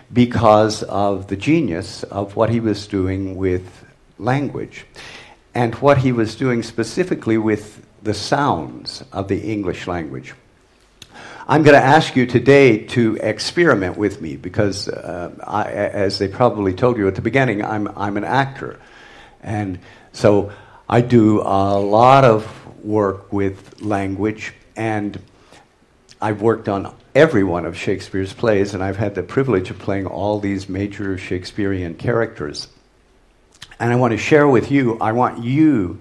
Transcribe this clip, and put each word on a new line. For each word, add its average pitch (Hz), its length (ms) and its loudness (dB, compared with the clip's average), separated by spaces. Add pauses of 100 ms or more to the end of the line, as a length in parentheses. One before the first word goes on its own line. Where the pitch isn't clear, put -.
(120)
because 110 720 4
of 98 460 -4
the 98 80 -6
genius 120 640 -2
of 101 320 -8
what 110 160 2
he 117 80 0
was 107 300 -2
doing 95 480 -4
with 92 500 -4 (320)
language, 127 640 -6 (720)
and 117 220 -2
what 139 220 4
he 131 140 2
was 113 220 0
doing 120 280 -2
specifically 143 760 -2
with 107 480 -2 (160)
the 104 100 -4
sounds 92 1000 -4
of 95 180 -8
the 98 120 -2
English 101 460 -6
language. 76 480 -10 (1160)
I'm 151 140 4
gonna 143 160 8
ask 143 380 4
you 123 100 4
today 131 520 6 (100)
to 113 340 0
experiment 107 760 0
with 101 240 -2
me, 76 160 -10
because, 92 520 -4
uh, 85 420 -10 (160)
I, 104 240 -4
as 98 480 -4
they 98 80 0
probably 101 480 0
told 123 240 0
you 98 80 0
at 95 80 0
the - 80 -6
beginning, 113 420 0
I'm, 104 320 -6
I'm 101 200 -6
an 104 80 -4
actor. 131 560 -4 (640)
And 101 360 -6 (340)
so 101 380 2 (380)
I 117 120 4
do 110 400 4
a 98 380 0
lot 120 460 6
of 110 200 4 (400)
work 104 480 -2
with 98 480 -6
language, 101 720 -4 (240)
and 107 420 -4 (1000)
I've 104 220 -2
worked 110 260 0
on 98 260 -6 (200)
every 135 300 4
one 85 200 -2
of 87 120 -8
Shakespeare's 95 560 -6
plays, 101 420 0
and 92 80 -6
I've 95 140 -4
had 104 180 -4
the 90 80 -4
privilege 104 480 -2
of 87 80 -14
playing 98 280 -6
all 104 320 -4
these 98 300 -4
major 98 480 -6
Shakespearean 92 800 -6
characters. 113 760 -4 (1080)
And 120 140 0
I 123 40 4
want 123 160 2
to 107 60 0
share 147 300 4
with 104 220 4
you, 131 300 0
I 107 120 0
want 117 320 -2
you 123 560 2